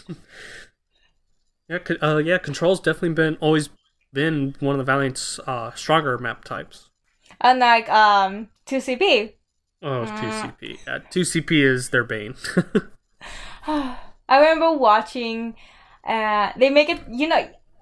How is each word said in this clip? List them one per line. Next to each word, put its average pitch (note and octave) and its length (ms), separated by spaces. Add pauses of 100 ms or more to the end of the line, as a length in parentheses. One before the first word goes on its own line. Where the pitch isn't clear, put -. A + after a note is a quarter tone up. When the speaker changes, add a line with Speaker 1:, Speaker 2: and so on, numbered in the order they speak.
(180)
Speaker 1:
<laughs> - 0
Speaker 2:
<laughs> - 0 (1500)
Yeah, E3+ 100
co-, E3+ 220
uh, D3+ 160
yeah, E3 200
Control's E3+ 440
definitely E3 320
been, D#3+ 260
always D#3 300 (420)
been C#3 480
one C#3 180
of C3 80
the C3 60
Valiant's, C3+ 560
uh, A#2+ 260
stronger D3+ 440
map A#2 260
types. - 460 (500)
Speaker 1:
Unlike, A#3+ 500
um, G#3 600 (160)
two C4+ 160
C B3+ 160
P. B3+ 380 (460)
Speaker 2:
Oh, C3 240
Speaker 1:
Mm. A2 140
Speaker 2:
two A2+ 120
C - 200 (240)
P. - 100
Yeah, B2+ 120 (120)
two F3+ 140
C E3 160
P D3+ 240
is B2+ 280
their B2 120
bane. A2 320 (220)
<laughs> - 680
Speaker 1:
<sighs> - 420
I C#4 300 (320)
remember D#4+ 440
watching, A3+ 840 (480)
uh, G#3+ 540
they C4 120
make D4 200
it, E4+ 100 (100)
you B3+ 180
know, E4 220 (320)